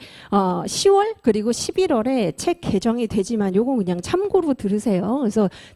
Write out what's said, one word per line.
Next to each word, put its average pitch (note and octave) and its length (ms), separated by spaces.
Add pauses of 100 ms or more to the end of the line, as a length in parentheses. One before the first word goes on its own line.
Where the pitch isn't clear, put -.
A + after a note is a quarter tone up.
(320)
어, F3+ 360
시월 G4+ 540
그리고 G#3+ 300
십일월에 B3+ 840
책 - 240
개정이 A3+ 460
되지만 G3+ 480
요건 A#3+ 220
그냥 F3+ 220
참고로 F4+ 540
들으세요. G3+ 680
그래서 G#3 300 (260)